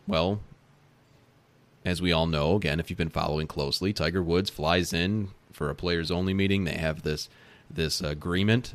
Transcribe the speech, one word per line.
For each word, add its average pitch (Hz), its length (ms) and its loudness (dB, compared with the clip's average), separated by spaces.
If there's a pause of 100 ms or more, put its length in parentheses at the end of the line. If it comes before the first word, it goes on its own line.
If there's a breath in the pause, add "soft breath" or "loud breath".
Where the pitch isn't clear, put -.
well, 95 340 2 (1400)
as 87 160 0
we 90 100 4
all 82 140 4
know, 80 300 2
again, 80 240 0
if 82 100 -4
you've 87 80 -8
been 82 120 0
following 78 360 -2
closely, 78 480 -2
Tiger 85 300 0
Woods 85 260 2
flies 85 420 0
in 95 380 0 (240)
for 73 160 -4
a 73 60 -4
players-only 87 580 0
meeting. 98 300 2
They 78 140 -2
have 80 260 -2
this, 76 260 -4 (400 loud breath)
this 78 320 -2
agreement 90 720 0